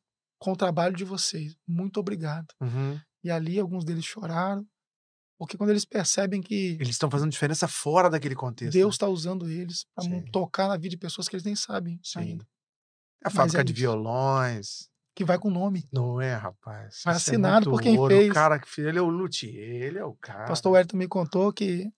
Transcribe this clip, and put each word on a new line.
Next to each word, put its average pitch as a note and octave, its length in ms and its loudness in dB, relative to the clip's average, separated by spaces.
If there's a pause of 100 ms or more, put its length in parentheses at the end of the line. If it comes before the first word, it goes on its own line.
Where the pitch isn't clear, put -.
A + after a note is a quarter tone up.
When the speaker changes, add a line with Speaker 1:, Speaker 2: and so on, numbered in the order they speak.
(400)
Speaker 1:
com F#3+ 140 -2
o - 20 -2
trabalho F3+ 400 0
de F#3 80 -6
vocês. E3+ 520 -6 (120)
Muito F#3+ 320 -2
obrigado. E3 480 -6 (140)
Speaker 2:
Uhum. C3+ 380 -4 (240)
Speaker 1:
E E3+ 60 -6
ali E3 300 -2
alguns F3+ 240 -2
deles E3 220 -4
choraram, G3 600 -4 (720)
porque F3 200 -10
quando G#3 140 2
eles G#3 140 2
percebem G3 560 0
que F#3 380 -2
Speaker 2:
Eles B2+ 100 -2
estão C3+ 200 0
fazendo C#3+ 220 0
diferença D3+ 360 0
fora E3 440 4
daquele C3+ 240 -2
contexto, D3 380 -6
Speaker 1:
Deus F#3+ 220 6
Speaker 2:
né? - 40 -4
Speaker 1:
tá G3+ 80 0
usando F3 420 -4
eles F3 360 -8 (100)
pra F3+ 80 -8
Speaker 2:
Sim. F3 80 -4
Speaker 1:
mon-, F3 200 -6
tocar F#3+ 360 0
na G3 100 0
vida E3+ 120 -6
de F3 80 -8
pessoas F3 300 -8
que - 80 -8
eles F3 80 -8
nem G#3 120 -4
sabem F3 480 -6
Speaker 2:
Sim. - 160 -10
Speaker 1:
ainda. E3+ 240 -8 (800)
Speaker 2:
A - 20 -2
Speaker 1:
Mas - 80 -2
Speaker 2:
fábrica D#3+ 280 4
Speaker 1:
é - 20 6
Speaker 2:
de B2 100 0
Speaker 1:
isso. A2+ 80 -2
Speaker 2:
violões. A#2+ 1080 0 (240)
Speaker 1:
Que F#3+ 120 -4
vai F3+ 120 4
com G#3 120 0
nome. F#3 420 -2
Speaker 2:
Não B2 300 -2
é, C3 120 -2
rapaz? G#2 680 -10
Speaker 1:
Vai E3+ 120 2
Speaker 2:
Isso E3+ 140 0
é C3+ 40 2
Speaker 1:
assinado F#3 360 6
Speaker 2:
muito C3 80 4
Speaker 1:
por - 60 0
quem A3+ 160 6
Speaker 2:
ouro. C3+ 160 8
Speaker 1:
fez. G3+ 160 8
Speaker 2:
O - 20 0
cara D#3 260 6
que - 100 -20
fez, D3+ 180 -4
ele E3 100 0
é F3+ 40 2
o E3+ 80 4
luthier, E3+ 440 -4
ele A#2+ 460 -8
é F#3+ 60 -8
o A#2 100 -10
cara. - 320 -12
Speaker 1:
Pastor E3 240 2
Wellington F#3 260 6
me F#3 100 -2
contou F#3 440 0
que G3 460 -4